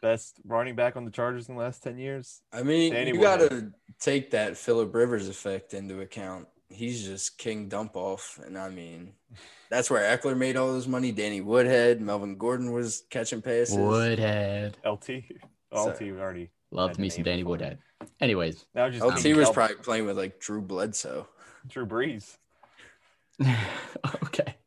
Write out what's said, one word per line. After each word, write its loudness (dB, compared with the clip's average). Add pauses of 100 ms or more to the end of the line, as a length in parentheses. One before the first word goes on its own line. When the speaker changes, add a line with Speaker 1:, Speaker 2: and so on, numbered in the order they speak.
Speaker 1:
Best 0 (100)
running -2
back 2
on -8
the -8
Chargers -4
in -12
the -6
last -6
ten -8
years. -10 (120)
Speaker 2:
I -6
mean, 4
Speaker 1:
Danny 2
Speaker 2:
you 2
Speaker 1:
Woodhead. 6 (100)
Speaker 2:
gotta -4 (280)
take 0
that 0
Phillip 0
Rivers 2
effect -8
into -10
account. -12 (220)
He's -8
just -8
king -6
dump -6
off, -6
and -12
I -8
mean, -14 (560)
that's 0
where 4 (160)
Eckler 0
made 0
all 2
his -4
money. 0
Danny -2
Woodhead, 6
Melvin -4
Gordon -2
was -4
catching -4
passes. 2
Speaker 3:
Woodhead. 2
Speaker 1:
L 0
T. -10 (460)
Speaker 2:
So 0
Speaker 1:
L -4
T -8
already -8 (220)
Speaker 3:
Loved 0
Speaker 1:
had -8
Speaker 3:
me 0
Speaker 1:
the -2
Speaker 3:
some -8
Speaker 1:
name 0
Speaker 3:
Danny 0
Speaker 1:
before. -2
Speaker 3:
Woodhead. -4 (420)
Anyways. 0 (100)
Speaker 1:
Now 4
just -4
Speaker 2:
L 6
T 0
Speaker 1:
Danny 6
Speaker 2:
was 8
Speaker 1:
Kelvin. 6
Speaker 2:
probably 4
playing 0
with, -2
like, -6
Drew -6
Bledsoe. -4 (400)
Speaker 1:
Drew -8
Brees. -4 (1000)
Speaker 3:
<laughs> 0 (800)
Okay. -2 (120)